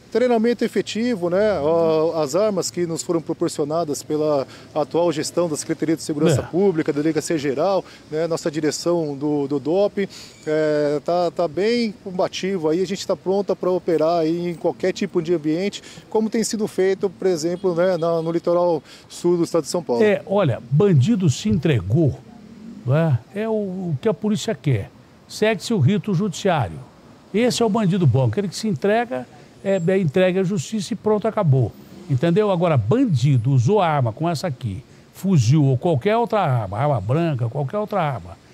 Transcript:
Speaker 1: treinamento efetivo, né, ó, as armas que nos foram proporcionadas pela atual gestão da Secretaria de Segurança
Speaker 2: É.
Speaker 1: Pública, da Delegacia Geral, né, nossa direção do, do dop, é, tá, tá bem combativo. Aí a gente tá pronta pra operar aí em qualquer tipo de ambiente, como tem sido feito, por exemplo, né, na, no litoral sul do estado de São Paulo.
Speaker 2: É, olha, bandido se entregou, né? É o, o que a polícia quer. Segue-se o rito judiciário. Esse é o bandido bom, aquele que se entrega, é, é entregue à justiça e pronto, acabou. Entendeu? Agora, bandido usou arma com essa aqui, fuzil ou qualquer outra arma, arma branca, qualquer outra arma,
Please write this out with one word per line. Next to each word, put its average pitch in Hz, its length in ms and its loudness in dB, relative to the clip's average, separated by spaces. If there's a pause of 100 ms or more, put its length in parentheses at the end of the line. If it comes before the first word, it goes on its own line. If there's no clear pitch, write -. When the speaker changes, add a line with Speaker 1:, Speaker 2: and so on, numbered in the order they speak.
(100)
Speaker 1:
treinamento 233 540 2
efetivo, 214 680 -2
né, 196 300 2
ó, 160 600 2
as 143 140 -2
armas 196 380 0
que 175 140 -2
nos 160 180 -6
foram 170 160 0
proporcionadas 151 800 -2
pela 151 460 0 (260)
atual 160 380 0
gestão 170 360 -2
da 147 80 -4
Secretaria 160 380 -2
de - 80 -10
Segurança 151 380 2
Speaker 2:
É. - 20 -4
Speaker 1:
Pública, 165 500 0
da 147 80 -2
Delegacia 156 380 0
Geral, 147 460 0 (260)
né, 160 160 -2
nossa 160 240 -2
direção 156 680 -2
do, 147 300 -2
do 143 140 -2
dop, 190 480 0 (360)
é, 151 600 0
tá, 175 260 0
tá 175 160 -2
bem 214 560 -2
combativo. 180 680 -4
Aí 175 140 2
a 180 40 -2
gente 185 200 -8
tá 190 80 0
pronta 190 400 -2
pra 180 160 -2
operar 165 500 2
aí 170 300 -2
em 170 40 -6
qualquer 180 380 -2
tipo 180 300 -2
de 175 120 0
ambiente, 160 500 -2 (260)
como 220 180 0
tem 226 140 0
sido 214 240 -2
feito, 190 420 0
por 185 200 -2
exemplo, 175 480 0
né, 180 200 2
na, 165 240 0
no 165 120 -4
litoral 175 500 0 (260)
sul 175 280 0
do 170 80 2
estado 160 180 0
de - 60 -8
São 175 160 -4
Paulo. 220 180 0
Speaker 2:
É, 208 240 2
olha, 180 420 0
bandido 180 600 4
se - 180 -2
entregou, 139 720 0 (680)
né? 147 340 2 (160)
É 214 140 -4
o, 226 40 -2
o 185 480 -4
que 226 80 -2
a 208 60 0
polícia 214 400 -2
quer. 120 360 -2 (380)
Segue-se 220 460 -2
o 190 60 2
rito 190 340 2
judiciário. 156 640 0 (560)
Esse 233 260 2
é 233 60 4
o - 20 2
bandido 196 380 2
bom, 127 200 4
aquele 113 200 -2
que 160 80 -8
se 220 140 -6
entrega, 233 580 -2 (380)
é, 196 200 0
é 190 140 2
entregue 185 400 2
à 190 60 2
justiça 196 480 -4
e 208 40 -6
pronto, 214 300 0
acabou. 143 460 2 (360)
Entendeu? 170 440 2
Agora, 170 240 2
bandido 135 760 2
usou 139 300 4
arma 143 320 2
com 165 180 -4
essa 165 160 -4
aqui, 123 380 -6 (280)
fuzil 151 520 4
ou 135 120 4
qualquer 180 400 2
outra 226 240 2
arma, 117 380 -2
arma 135 220 0
branca, 123 480 0
qualquer 147 300 -6
outra 208 220 -2
arma, 101 380 -6 (160)